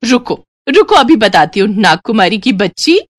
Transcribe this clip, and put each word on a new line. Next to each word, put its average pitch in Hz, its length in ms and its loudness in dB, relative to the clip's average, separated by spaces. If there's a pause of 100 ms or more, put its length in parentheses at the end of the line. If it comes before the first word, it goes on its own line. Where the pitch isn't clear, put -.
रुको, 240 400 -4 (240)
रुको, 381 260 2
अभी 247 220 4
बताती 190 440 0
हूँ 196 80 0
नाग 190 300 0
कुमारी 214 400 -2
की 262 140 -2
बच्ची। 208 480 -2 (180)